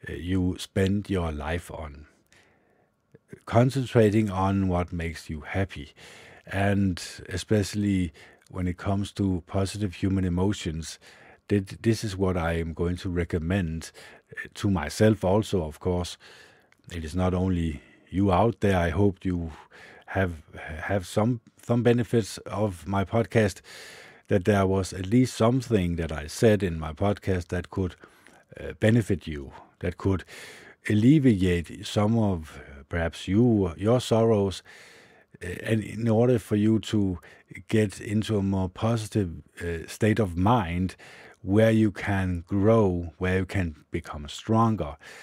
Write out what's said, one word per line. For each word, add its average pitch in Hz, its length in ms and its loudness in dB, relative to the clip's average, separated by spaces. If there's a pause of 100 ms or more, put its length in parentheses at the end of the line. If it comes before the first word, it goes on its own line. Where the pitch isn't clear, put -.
uh, - 40 -10
you 90 440 -2
spend 101 520 -2
your 87 220 -2
life 76 400 -8
on. 76 360 -14 (1400)
Concentrating 113 840 4
on 98 380 2
what 87 240 -2
makes 82 380 -8
you 78 120 -8
happy, 92 520 -6 (520)
and 98 560 0 (280)
especially 98 840 0 (380)
when 90 180 -4
it 90 100 -4
comes 101 340 -2
to 92 340 -2
positive 98 500 -4
human 95 280 0
emotions, 90 720 -2 (520)
th-, 101 320 0
this 113 220 0
is 101 120 -6
what 92 220 0
I 85 160 0
am 82 200 -4
going 87 240 -2
to 95 120 -8
recommend, 85 800 -2 (400)
uh, - 240 -12
to 104 160 0
myself 95 520 2
also, 95 400 0
of 76 160 -10
course. 87 380 -4 (760)
It 85 100 -8
is 76 100 -10
not 92 200 0
only 87 480 0 (280)
you 98 220 2
out 104 300 2
there. 98 160 4
I 85 120 2
hope 95 360 2
you 87 260 -2 (560)
have, 95 240 -2 (520)
have 98 220 -4
some, 117 360 0 (200)
some 120 220 0
benefits 120 560 2
of 98 480 -6
my 98 160 0
podcast, 110 560 0 (720)
that 101 160 2
there 101 200 4
was 95 280 0
at 92 120 -8
least 120 300 2
something 113 640 2
that 80 160 -4
I 76 140 -10
said 104 360 4
in 82 160 -4
my 80 140 -8
podcast 98 560 -2
that 90 200 -6
could, 92 260 -4 (640)
uh, 71 220 -10
benefit 107 480 2
you, 71 240 -10 (280)
that 90 180 -4
could 95 260 0 (640)
alleviate 107 960 4
some 107 320 0
of, 95 400 -2
uh, 69 300 -20
perhaps 82 400 -4
you, 101 480 4
your 107 240 2
sorrows, 110 640 2 (800)
uh, 92 40 -10 (160)
and 113 200 0
in 110 240 -6
order 117 320 4
for - 160 -4
you 107 240 4
to 98 400 -2 (480)
get 107 340 0
into 107 360 -2
a 98 60 0
more 98 260 0
positive, 107 640 -2 (300)
uh, 85 260 -8
state 107 320 2
of 92 180 -2
mind 92 580 0 (460)
where 110 300 4
you 110 200 4
can 92 560 -2
grow, 98 720 2
where 92 220 0
you 95 60 -2
can 87 460 -4
become 76 360 -8
stronger 110 680 0 (260)